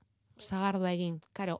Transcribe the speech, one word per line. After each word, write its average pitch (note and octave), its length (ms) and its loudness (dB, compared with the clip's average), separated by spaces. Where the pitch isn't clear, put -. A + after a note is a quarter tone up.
sagardoa F#3+ 520 2
egin. F3 280 0
Karo, F3+ 260 -2